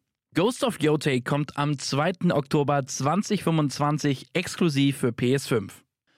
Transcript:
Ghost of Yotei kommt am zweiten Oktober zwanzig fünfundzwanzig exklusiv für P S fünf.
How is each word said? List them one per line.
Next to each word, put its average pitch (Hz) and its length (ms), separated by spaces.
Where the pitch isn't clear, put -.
Ghost 226 300
of 233 160
Yotei 147 400
kommt 143 360
am 143 220
zweiten 170 520
Oktober 143 560
zwanzig 170 560
fünfundzwanzig 147 880
exklusiv 139 680
für 120 140
P 123 220
S 139 120
fünf. 101 380